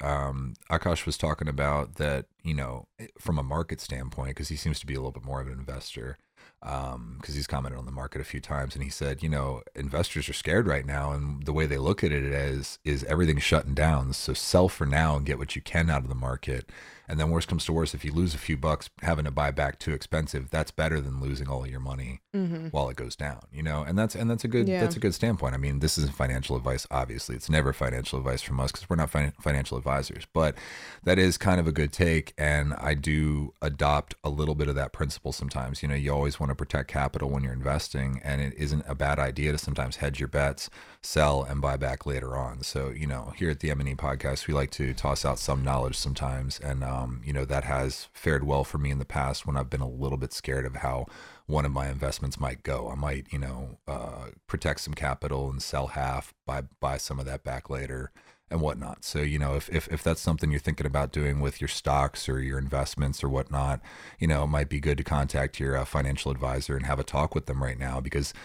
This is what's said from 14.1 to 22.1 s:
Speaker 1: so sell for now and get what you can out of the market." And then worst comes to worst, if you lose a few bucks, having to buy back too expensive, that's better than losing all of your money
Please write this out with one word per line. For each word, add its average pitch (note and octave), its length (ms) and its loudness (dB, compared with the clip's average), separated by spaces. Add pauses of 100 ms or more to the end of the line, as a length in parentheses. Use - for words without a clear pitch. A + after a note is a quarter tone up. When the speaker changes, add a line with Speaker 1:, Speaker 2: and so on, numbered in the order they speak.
Speaker 1:
so - 180 -2
sell F2+ 380 6
for - 160 -2
now D2+ 300 4
and C#2+ 100 0
get C#2+ 120 0
what C#2+ 180 -6
you - 60 -4
can E2 280 4
out C#2 140 4
of B1+ 40 -4
the C2 60 -2
market." B1+ 560 -4 (360)
And D#2 140 0
then D#2 80 4
worst E2 200 2
comes E2 180 0
to E2 80 2
worst, D#2+ 200 2
if - 80 -6
you D2 120 -2
lose E2+ 200 4
a D2 40 -2
few - 180 0
bucks, D2 320 2 (140)
having D2+ 240 2
to C#2+ 40 0
buy C#2+ 200 2
back C#2 280 0
too - 140 -2
expensive, D2 560 -2
that's D#2 220 0
better D#2+ 320 0
than C2+ 180 -2
losing C2+ 280 -2
all C2 140 -2
of C2 80 -6
your C2 100 -6
money C2 420 -6 (120)